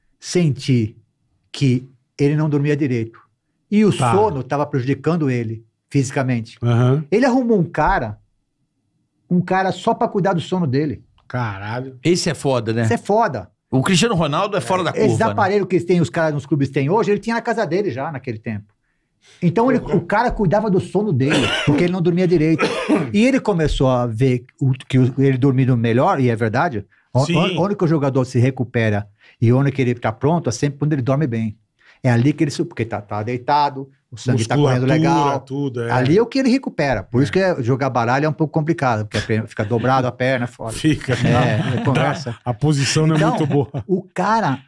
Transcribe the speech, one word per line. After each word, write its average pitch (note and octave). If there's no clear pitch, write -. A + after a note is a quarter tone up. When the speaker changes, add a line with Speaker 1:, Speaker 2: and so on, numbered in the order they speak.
Speaker 1:
sentir B2+
que B2+
ele C#3+
não D#3
dormia D3
direito. A#2+
E G#3+
o G3
Speaker 2:
Tá. C3+
Speaker 1:
sono F#3+
tava D3
prejudicando C#3+
ele A2+
fisicamente. B2+
Speaker 2:
Aham. B2
Speaker 1:
Ele A#3
arrumou A#3+
um E3
cara, D3+
um F3
cara F#3
só A3
pra A3+
cuidar G3
do D#3+
sono F3+
dele. C3+
Speaker 2:
Caralho. A#2+
Speaker 3:
Esse F3
é C#3+
foda, A#2+
né? A#2
Speaker 1:
Isso A2+
é A#3
foda. G3
Speaker 3:
O C3
Cristiano F#3+
Ronaldo E3+
é E3
fora F#3
da D3+
Speaker 1:
Esses -
Speaker 3:
curva, G#3+
né? G#3+
Speaker 1:
aparelhos G3+
que F#3
tem, F3
os D3
caras D#3+
nos C#3+
clubes C#3
têm C#3
hoje, G3+
ele G3+
tinha A3+
na A3
casa A3
dele F3
já C3+
naquele B2
tempo. G#2+
Então A#3
ele, B3+
Speaker 2:
Porra. -
Speaker 1:
o E3+
cara A#3
cuidava G3
do F3+
sono G3+
dele, C3
<coughs> -
porque D#3+
ele F3
não F#3
dormia F3
direito. D#3+
E G#3
ele C4+
começou D#3
a B2
ver B2
o, C3
que B2+
o, B2+
ele C3+
dormindo C3
melhor, B2+
e B2
é A#2
verdade, B2
o, B2+
Speaker 2:
Sim. E3+
Speaker 1:
o, D#3+
onde G3+
que G3
o D#3+
jogador C3+
se -
recupera A2+
e A#2
onde C3+
que C3+
ele B2
tá A#2
pronto, D3
é -
sempre C#3+
quando D3+
ele C#3
dorme C3+
bem. A2+
É B2+
ali A#2+
que D#3+
ele C#3+
se... E3
Porque -
tá, G#2
tá G#2
deitado, C3+
o A#2+
sangue A2+
tá B2+
correndo C3
Speaker 2:
Musculatura, C#3+
Speaker 1:
legal. C#3
Speaker 2:
tudo, C3
é. A#2
Speaker 1:
Ali B2+
é A3+
o A#3+
que C4+
ele C4
recupera. C#3+
Por -
Speaker 2:
É. -
Speaker 1:
isso -
que F#3
é, F3
jogar B2+
baralho B2
é D#3
um D3+
pouco D3+
complicado, C#3+
porque G#2+
a -
perna A2
fica -
dobrado, B2
a A#2+
perna, B2
é -
foda. -
Speaker 2:
Fica. C3+
Speaker 1:
É, A#2+
Speaker 2:
Dá, A#2+
Speaker 1:
conversa. C#3
Speaker 2:
a B2
posição D3
não D#3+
é D3+
Speaker 1:
Então, D#3
Speaker 2:
muito D#3+
boa. C3+
Speaker 1:
o F#3
cara, F#3